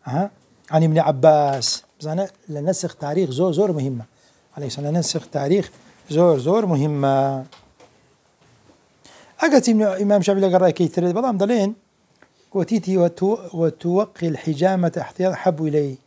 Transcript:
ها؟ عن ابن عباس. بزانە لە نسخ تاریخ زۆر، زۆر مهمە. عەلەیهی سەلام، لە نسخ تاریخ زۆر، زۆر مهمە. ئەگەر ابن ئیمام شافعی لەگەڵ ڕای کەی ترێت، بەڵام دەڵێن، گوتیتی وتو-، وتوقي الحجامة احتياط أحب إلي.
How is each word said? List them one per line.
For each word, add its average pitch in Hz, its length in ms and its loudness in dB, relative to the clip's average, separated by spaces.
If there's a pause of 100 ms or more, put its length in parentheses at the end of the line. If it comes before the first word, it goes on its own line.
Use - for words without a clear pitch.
ها؟ 165 280 -4 (400)
عن 160 120 4
ابن 156 160 2
عباس. 147 840 2 (160)
بزانە 156 260 -6 (280)
لە 147 140 -8
نسخ 185 280 -4
تاریخ 156 340 -2
زۆر، 165 300 0
زۆر 202 180 2
مهمە. 131 280 -6 (500)
عەلەیهی 143 200 -10
سەلام، 147 180 -6
لە 165 40 0
نسخ 165 300 -4 (100)
تاریخ 143 280 0 (500)
زۆر، 170 200 4 (120)
زۆر 214 160 0 (100)
مهمە. 139 440 0 (2250)
ئەگەر 285 280 4
ابن 220 120 4 (200)
ئیمام 202 200 2
شافعی 196 240 0
لەگەڵ 185 180 4
ڕای 175 140 4
کەی 170 180 2
ترێت، 175 220 0
بەڵام 240 240 -2
دەڵێن، 202 300 0 (800)
گوتیتی 190 440 -2
وتو-، 185 600 0
وتوقي 170 680 -2
الحجامة 165 720 -2
احتياط 185 360 -4
أحب 165 240 -2 (100)
إلي. 143 400 -2